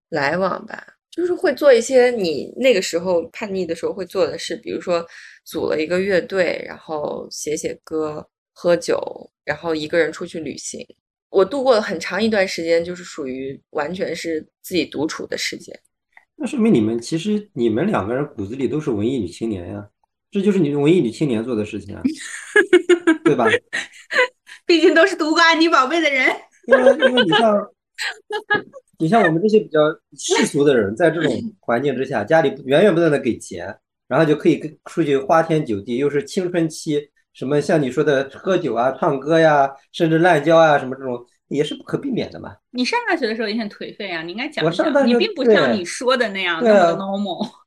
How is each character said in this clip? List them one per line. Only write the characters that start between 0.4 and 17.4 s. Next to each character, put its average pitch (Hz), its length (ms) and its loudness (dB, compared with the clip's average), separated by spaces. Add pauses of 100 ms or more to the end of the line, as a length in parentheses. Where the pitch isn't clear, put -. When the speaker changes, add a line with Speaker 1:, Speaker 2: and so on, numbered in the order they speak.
Speaker 1:
吧， - 180 -14 (280)
就 349 160 -4
是 349 80 -2
会 320 200 0
做 285 160 4
一 233 80 8
些 247 320 2
你 175 460 -4
那 254 160 4
个 190 80 0
时 170 180 -4
候 175 300 -2
叛 208 260 -10
逆 185 120 -4
的 165 80 -6
时 170 100 -6
候 160 80 -4
会 190 140 -10
做 180 200 -2
的 - 120 -6
事， - 180 -10
比 - 140 -12
如 104 100 -6
说 170 260 -2 (380)
组 - 240 -4
了 151 100 -2
一 156 80 -2
个 175 140 -2
乐 190 220 0
队， 180 440 -2
然 - 120 -16
后 - 520 -10
写 - 240 -8
写 - 300 -8
歌、 156 420 -6 (280)
喝 175 200 0
酒， 165 240 0 (460)
然 147 100 -6
后 165 200 -6
一 151 120 -6
个 170 120 -2
人 156 120 2
出 170 140 -12
去 170 160 -12
旅 - 160 -10
行。 - 240 -14 (480)
我 190 160 4
度 277 180 -2
过 254 120 4
了 214 80 2
很 170 180 -6
长 190 220 -6
一 226 80 0
段 190 180 0
时 170 160 -8
间， 165 180 2
就 175 140 -10
是 180 80 -16
属 156 220 -12
于 131 340 -10 (100)
完 147 220 -6
全 170 240 -6
是 165 240 -6 (220)
自 - 120 -8
己 160 120 0
独 139 200 -6
处 - 200 -10
的 - 100 -8
时 - 220 -8
间。 - 200 -20 (580)
Speaker 2:
那 294 80 -8
说 269 140 -6
明 214 160 4
你 120 60 4
们， 113 200 0
其 160 160 -6
实 208 360 -4